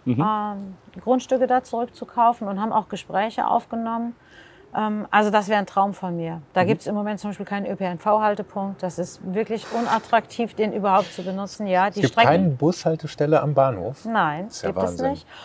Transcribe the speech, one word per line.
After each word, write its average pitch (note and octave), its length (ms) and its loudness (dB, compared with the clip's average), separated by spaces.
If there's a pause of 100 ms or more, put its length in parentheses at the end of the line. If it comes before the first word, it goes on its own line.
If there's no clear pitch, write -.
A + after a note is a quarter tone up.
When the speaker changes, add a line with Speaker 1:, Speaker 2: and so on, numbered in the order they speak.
Speaker 1:
Mhm. - 160 2
Speaker 2:
ähm, G#3 540 -2 (280)
Grundstücke B3+ 460 2
da B3+ 160 2
zurückzukaufen A#3 840 0
und G3 120 -4
haben A3 120 -2
auch G#3 160 0
Gespräche G3 600 -2
aufgenommen. A#3 680 -2 (640)
Ähm, G#3+ 340 -2
also G#3 200 4
das G3+ 180 2
wäre G#3 100 2
ein F#3+ 80 -2
Traum G3 280 0
von F3+ 220 -6
mir. E3 260 -6 (100)
Da F#3 100 4
Speaker 1:
Mhm. E3+ 60 2
Speaker 2:
gibt's - 180 -2
im G#3 80 -2
Moment G#3 260 -4
zum G#3 100 -6
Beispiel F#3+ 160 -8
keinen G3+ 200 -4
Ö-P-N-V-Haltepunkt. G3 1160 -2
Das F3+ 160 -4
ist F3 220 -6 (140)
wirklich G#3+ 380 -4
unattraktiv, A3+ 840 0
den G#3+ 180 0
überhaupt F#3+ 400 2
zu F#3+ 100 -10
benutzen. F#3+ 440 -6
Ja, F#3 240 2
die G#3 100 -4
Speaker 3:
Es - 60 4
gibt - 80 0
Speaker 2:
Strecken - 160 6
Speaker 3:
keine F3+ 200 4
Bushaltestelle D3+ 920 2
am D3 120 0
Bahnhof? C3 500 0
Speaker 2:
Nein, F#3 420 0
Speaker 3:
Das - 100 -16
ist - 60 -14
ja - 80 -2
Speaker 2:
gibt F3+ 120 -4
es - 80 2
Speaker 3:
Wahnsinn. B3+ 200 -2
Speaker 2:
nicht. - 160 -8 (180)